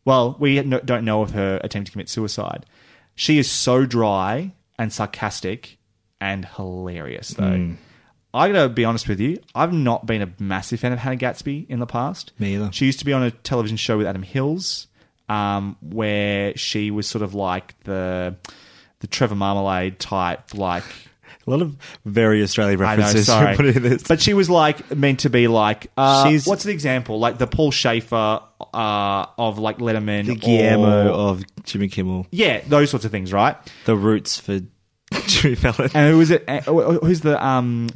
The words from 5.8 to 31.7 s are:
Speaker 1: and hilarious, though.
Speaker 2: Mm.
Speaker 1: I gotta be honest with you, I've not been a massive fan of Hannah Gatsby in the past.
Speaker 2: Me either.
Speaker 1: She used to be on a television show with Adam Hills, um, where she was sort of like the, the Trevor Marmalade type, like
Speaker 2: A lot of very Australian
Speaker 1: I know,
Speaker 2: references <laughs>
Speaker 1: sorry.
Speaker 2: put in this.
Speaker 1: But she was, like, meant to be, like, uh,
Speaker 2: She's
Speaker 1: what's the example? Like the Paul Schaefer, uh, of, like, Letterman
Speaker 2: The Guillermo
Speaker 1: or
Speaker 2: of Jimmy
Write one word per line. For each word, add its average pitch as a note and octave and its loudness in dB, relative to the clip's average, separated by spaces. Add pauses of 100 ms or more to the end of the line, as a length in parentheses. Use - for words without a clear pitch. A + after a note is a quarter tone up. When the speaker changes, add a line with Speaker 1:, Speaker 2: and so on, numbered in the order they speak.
Speaker 1:
and G2 -6
hilarious, F2+ -12
though. - -4
Speaker 2:
Mm. F2+ -2 (580)
Speaker 1:
I D#3 2
gotta E3 4
be A#2 0
honest A2+ -2
with G2 -2
you, D3 -2 (160)
I've E3 0
not B2 0
been A2 -2
a G2 -4 (120)
massive G2 -6
fan B2 -2
of A#2+ -4
Hannah C3 -4
Gatsby C#3 -6
in B2 -6
the A#2 -4
past. C3 -6
Speaker 2:
Me G2 -4
either. G#2 -4
Speaker 1:
She - -2
used C3+ 0
to - -10
be C#3 0
on C3 0
a A#2+ 0
television A2+ -4
show A2 -2
with G#2 0
Adam F#2+ -6
Hills, D3 -6 (400)
um, G2+ -4
where G2+ -4
she G#2 -4
was G#2 -4
sort G#2+ -4
of G2 -6
like F#2 -6
the, F#2 -6 (640)
the - -12
Trevor G#2 -2
Marmalade G2 -2
type, F2+ -6
like F#2 -4 (640)
Speaker 2:
A B2 -4
lot D3 0
of C#3+ -6 (300)
very G#2+ 4
Australian G2+ 0
Speaker 1:
I G#2+ 2
know, G#2+ 4
Speaker 2:
references G#2 4
<laughs> - 2
Speaker 1:
sorry. A2 6
Speaker 2:
put C#3+ 4
in B2+ 4
this. B2 2
Speaker 1:
But E3 2
she G#3 2
was, F#3 4
like, D3+ 2
meant C#3 2
to C3+ 0
be, A#2+ 6
like, G#2+ 2
uh, C3+ 6
Speaker 2:
She's D3 4
Speaker 1:
what's F#3+ 0
the G#3 -2
example? C3 -2
Like A#2 0
the B2 2
Paul D3+ 2
Schaefer, A2+ 0 (320)
uh, G2+ -2 (120)
of, A2 -2
like, A2 -2
Letterman G#2+ -2
Speaker 2:
The B2 -2
Guillermo G#2+ 4
Speaker 1:
or F#2 2 (180)
Speaker 2:
of F#2 -4 (180)
Jimmy G2+ -4